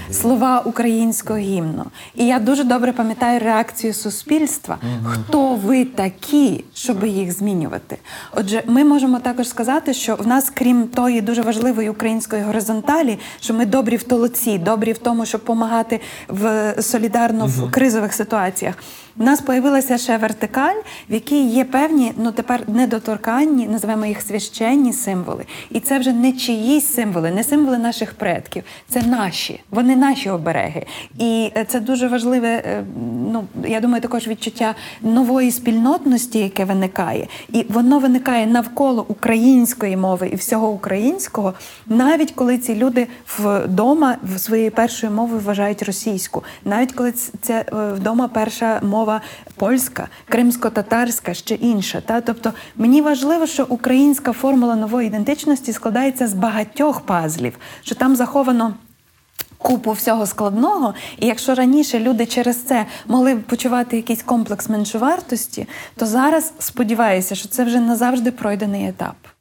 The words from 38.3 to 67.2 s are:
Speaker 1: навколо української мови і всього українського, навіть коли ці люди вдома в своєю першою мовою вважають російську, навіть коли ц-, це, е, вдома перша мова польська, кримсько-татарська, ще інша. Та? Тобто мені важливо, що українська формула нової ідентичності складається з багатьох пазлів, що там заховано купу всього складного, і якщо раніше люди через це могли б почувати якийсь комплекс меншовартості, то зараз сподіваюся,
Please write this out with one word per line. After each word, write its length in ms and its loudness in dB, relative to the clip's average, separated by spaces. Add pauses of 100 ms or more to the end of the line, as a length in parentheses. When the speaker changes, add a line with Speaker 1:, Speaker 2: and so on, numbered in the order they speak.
Speaker 1:
навколо 600 2
української 880 4
мови 360 0
і 20 -2
всього 340 0
українського, 840 -2 (340)
навіть 440 4
коли 260 0
ці 180 -4
люди 320 2 (320)
вдома 760 2 (200)
в 40 -6
своєю 320 0
першою 420 -2
мовою 320 -2
вважають 380 -2
російську, 600 -4 (220)
навіть 280 0
коли 180 -2
ц-, 200 -8 (100)
це, 320 -2
е, 200 -2
вдома 340 0
перша 560 -2
мова 380 0 (340)
польська, 520 0 (220)
кримсько-татарська, 1040 0
ще 220 -6
інша. 500 0
Та? 160 0
Тобто 320 -4 (220)
мені 260 6
важливо, 460 2
що 220 -2
українська 640 2
формула 420 2
нової 320 0
ідентичності 640 0
складається 540 0
з 60 -4
багатьох 680 0
пазлів, 520 -2 (280)
що 140 -8
там 200 4
заховано 580 2 (840)
купу 340 0
всього 340 0
складного, 680 0 (260)
і 80 0
якщо 280 0
раніше 440 4
люди 260 2
через 380 0
це 220 0 (220)
могли 280 4
б 80 -4
почувати 540 -2
якийсь 260 -4
комплекс 460 -2
меншовартості, 960 -2 (280)
то 100 -2
зараз 540 2
сподіваюся, 760 0